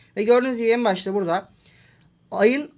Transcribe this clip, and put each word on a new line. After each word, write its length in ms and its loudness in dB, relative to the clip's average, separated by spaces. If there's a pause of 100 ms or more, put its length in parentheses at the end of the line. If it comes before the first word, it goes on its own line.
(180)
Ve 60 -2
gördüğünüz 340 2
gibi 120 0
en 160 2
başta 280 -2
burada 360 -4 (840)
ayın 460 0